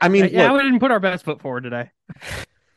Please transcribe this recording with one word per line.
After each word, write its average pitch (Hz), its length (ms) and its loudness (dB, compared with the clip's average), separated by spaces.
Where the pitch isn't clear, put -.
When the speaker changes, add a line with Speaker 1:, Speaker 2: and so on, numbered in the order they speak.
Speaker 1:
I 175 80 2
mean, 190 240 4
Speaker 2:
Yeah, 185 180 4
Speaker 1:
look, 277 120 2
Speaker 2:
we - 20 0
didn't 254 160 2
put 262 100 0
our 220 100 0
best 180 240 -4
foot 147 180 -8
forward 127 220 -8
today. 120 260 -8